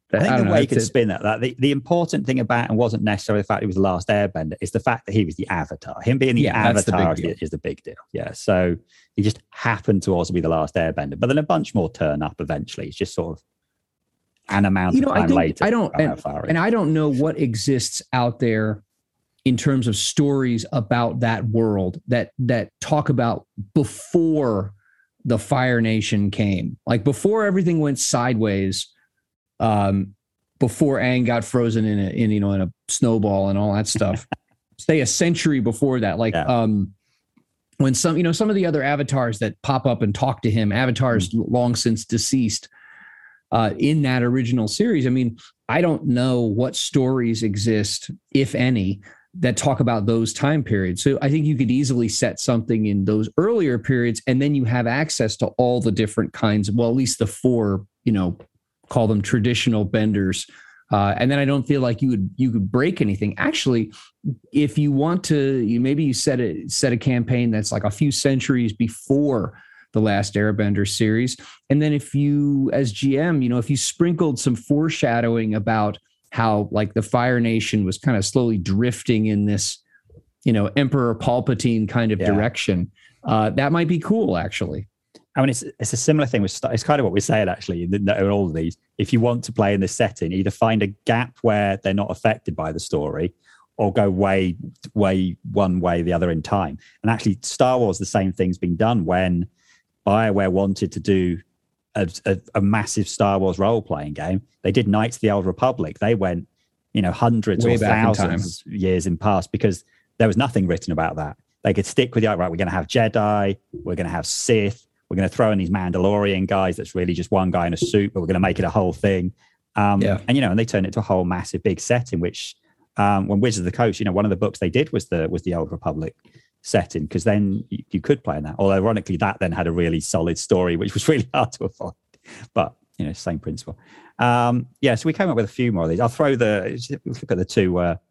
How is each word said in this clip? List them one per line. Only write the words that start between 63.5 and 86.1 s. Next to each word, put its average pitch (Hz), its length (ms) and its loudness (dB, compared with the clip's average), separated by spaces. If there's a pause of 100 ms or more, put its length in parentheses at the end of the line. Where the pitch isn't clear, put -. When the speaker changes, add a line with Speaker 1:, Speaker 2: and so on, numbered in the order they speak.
Speaker 2:
if 147 260 0
you 147 140 2
want 160 320 0
to, 135 420 0
you, 117 140 0
maybe 143 240 0
you 135 100 2
set 127 260 0
a, 113 280 -4
set 131 260 0
a 117 40 0
campaign 123 520 0
that's, 107 220 -2
like, 107 140 -2
a 104 40 0
few 143 220 0
centuries 127 600 0
before 123 880 -2 (340)
The 107 80 2
Last 101 340 0
Airbender 104 520 0
series. 113 500 0 (340)
And 147 100 2
then 151 100 2
if 143 220 -4
you, 143 580 2
as 127 200 0
G 139 260 0
M, 156 240 0
you 120 80 0
know, 123 80 0
if 113 100 -2
you 139 100 0
sprinkled 165 600 0
some 123 180 0
foreshadowing 117 1000 0
about 104 420 0 (320)
how, 107 420 0
like, 104 220 -2
the 113 80 0
Fire 123 380 0
Nation 113 460 0
was 92 120 -2
kinda 117 240 0
slowly 117 360 0
drifting 110 720 0
in 104 180 2
this, 104 320 -2 (640)
you 135 80 2
know, 104 240 2
Emperor 131 400 0
Palpatine 120 720 0
kind 113 240 0
of 101 80 -2
Speaker 1:
Yeah. 113 120 -2
Speaker 2:
direction, 101 600 0 (320)
uh, 110 280 0
that 143 200 0
might 170 160 2
be 165 120 0
cool, 185 380 0
actually. 87 500 -6 (480)
Speaker 1:
I 135 60 0
mean, 135 80 2
it's, 123 140 -4 (160)
it's - 140 -6
a - 40 -4
similar 151 300 2